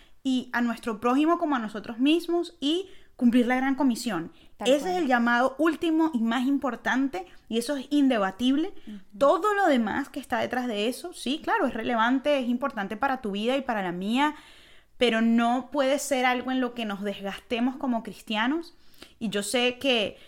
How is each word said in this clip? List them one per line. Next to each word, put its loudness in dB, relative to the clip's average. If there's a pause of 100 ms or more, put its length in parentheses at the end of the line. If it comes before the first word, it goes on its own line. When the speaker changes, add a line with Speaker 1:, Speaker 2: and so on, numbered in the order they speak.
(220)
Speaker 1:
y -2
a 0
nuestro -2
prójimo 2
como 0
a -2
nosotros -8
mismos 2
y -2 (280)
cumplir 4
la 0
gran 0
comisión. -2 (240)
Speaker 2:
Tal -2
Speaker 1:
Ese 4
Speaker 2:
cual. -2
Speaker 1:
es 0
el 0
llamado 2
último 2
y 0
más 0
importante -2 (220)
y -2
eso -2
es -8
indebatible. 2 (140)
Speaker 2:
Ujú. -14 (200)
Speaker 1:
Todo 4
lo 2
demás 2
que -10
está -4
detrás -2
de -2
eso, -8
sí, -6
claro, 0
es -2
relevante, 2
es -2
importante -4
para -2
tu -4
vida 0
y -2
para -2
la -4
mía, 0 (640)
pero 2
no 2
puede 0
ser -2
algo -2
en -2
lo -4
que -6
nos -6
desgastemos -4
como -4
cristianos. -4 (460)
Y -4
yo -2
sé 0
que, 0 (120)